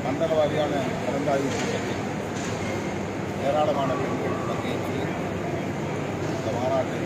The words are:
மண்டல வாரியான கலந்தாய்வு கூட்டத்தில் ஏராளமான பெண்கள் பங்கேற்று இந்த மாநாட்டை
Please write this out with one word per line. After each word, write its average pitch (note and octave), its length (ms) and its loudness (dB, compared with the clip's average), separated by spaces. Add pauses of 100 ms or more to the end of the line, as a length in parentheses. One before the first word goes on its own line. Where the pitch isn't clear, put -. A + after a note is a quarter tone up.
மண்டல D#3 360 2
வாரியான D3 320 2 (340)
கலந்தாய்வு C#3 480 2
கூட்டத்தில் A#2+ 480 0 (1400)
ஏராளமான C#3+ 440 4 (120)
பெண்கள் - 340 0 (140)
பங்கேற்று - 480 -2 (1400)
இந்த - 140 -2 (100)
மாநாட்டை - 480 2